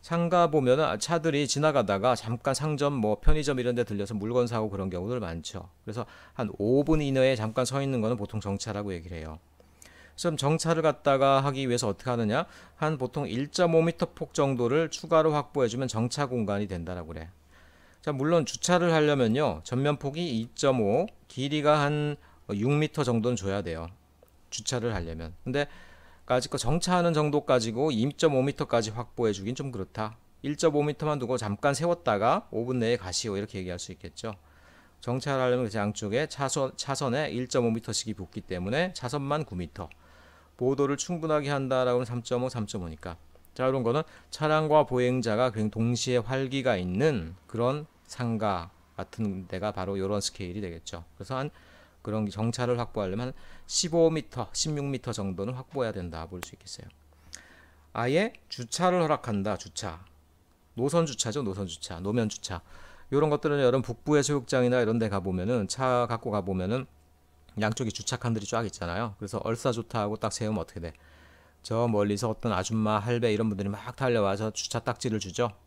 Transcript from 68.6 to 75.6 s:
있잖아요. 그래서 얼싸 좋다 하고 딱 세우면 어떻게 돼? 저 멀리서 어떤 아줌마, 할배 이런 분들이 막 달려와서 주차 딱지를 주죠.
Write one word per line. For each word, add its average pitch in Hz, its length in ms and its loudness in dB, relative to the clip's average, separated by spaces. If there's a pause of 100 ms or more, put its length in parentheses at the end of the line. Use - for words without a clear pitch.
있잖아요. 98 520 -6
그래서 107 260 -6
얼싸 117 280 -2
좋다 113 300 -4
하고 104 160 -2
딱 107 160 -4
세우면 107 280 -2
어떻게 - 200 -10
돼? 80 120 -8 (680)
저 117 240 0
멀리서 104 420 2
어떤 110 220 -2
아줌마, 107 480 0
할배 117 340 0
이런 110 140 2
분들이 101 220 -2
막 104 260 -8
달려와서 107 560 0
주차 - 280 -6
딱지를 113 400 -2
주죠. 101 320 -2 (160)